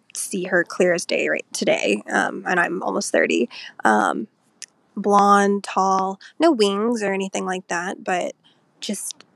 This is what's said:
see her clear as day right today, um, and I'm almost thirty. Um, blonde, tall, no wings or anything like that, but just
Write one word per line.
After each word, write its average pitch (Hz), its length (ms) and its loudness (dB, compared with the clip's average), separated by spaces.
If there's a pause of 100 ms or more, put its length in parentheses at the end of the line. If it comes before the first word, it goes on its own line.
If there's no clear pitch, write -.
(140)
see - 300 -6
her 180 180 2
clear 180 320 0
as 175 100 -4
day - 240 -2
right - 240 -4
today, - 560 0
um, 190 380 -2
and 180 140 0
I'm 175 220 -2
almost 196 280 -4
thirty. - 380 2 (360)
Um, 110 440 2 (680)
blonde, 202 680 4
tall, 190 560 0 (180)
no 330 140 6
wings 214 500 0
or 196 120 -2
anything 196 320 -4
like 185 220 -6
that, 175 360 -6
but 180 300 -4 (460)
just - 440 -8 (120)